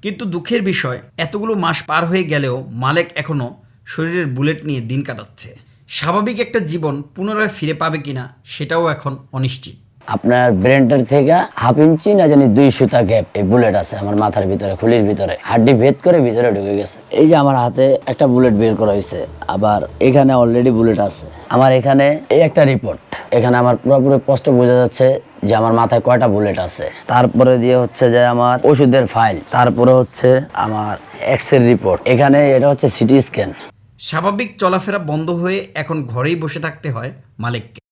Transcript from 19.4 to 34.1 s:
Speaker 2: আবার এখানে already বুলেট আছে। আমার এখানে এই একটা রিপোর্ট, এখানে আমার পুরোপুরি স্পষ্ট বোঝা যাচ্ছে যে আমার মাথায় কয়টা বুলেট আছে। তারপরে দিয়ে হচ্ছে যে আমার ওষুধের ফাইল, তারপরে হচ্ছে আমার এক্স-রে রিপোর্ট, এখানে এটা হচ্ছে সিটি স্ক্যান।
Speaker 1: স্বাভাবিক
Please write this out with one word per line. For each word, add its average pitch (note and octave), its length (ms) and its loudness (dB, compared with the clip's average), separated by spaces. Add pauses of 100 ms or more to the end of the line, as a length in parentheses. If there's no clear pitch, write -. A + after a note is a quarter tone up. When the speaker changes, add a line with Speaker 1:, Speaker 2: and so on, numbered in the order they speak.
Speaker 2:
আবার G2+ 340 0 (180)
এখানে C3+ 360 4
already B2 360 2
বুলেট A2+ 280 2
আছে। G2+ 260 -4 (240)
আমার C3 220 4
এখানে C#3 480 2 (100)
এই C#3 100 4
একটা D#3 260 4
রিপোর্ট, A2+ 500 -4 (160)
এখানে B2 260 2
আমার B2 200 2
পুরোপুরি C#3 380 2
স্পষ্ট C3+ 340 0
বোঝা B2 240 4
যাচ্ছে B2+ 460 2 (240)
যে G2+ 120 0
আমার A2+ 180 2
মাথায় A#2 280 2
কয়টা B2 260 2
বুলেট G2+ 320 -2
আছে। - 300 -8 (180)
তারপরে B2 500 4
দিয়ে B2 180 2
হচ্ছে B2 360 0
যে A#2+ 140 4
আমার B2 380 2
ওষুধের B2 420 4
ফাইল, A2+ 320 0 (140)
তারপরে B2 420 2
হচ্ছে C3 480 2 (120)
আমার G#2+ 440 -6 (220)
এক্স-রে B2 480 0
রিপোর্ট, G2 400 0
এখানে C#3 440 4
এটা C3 180 2
হচ্ছে C#3 180 0
সিটি C3 340 2
স্ক্যান। F#2+ 320 -6 (460)
Speaker 1:
স্বাভাবিক G3+ 600 -6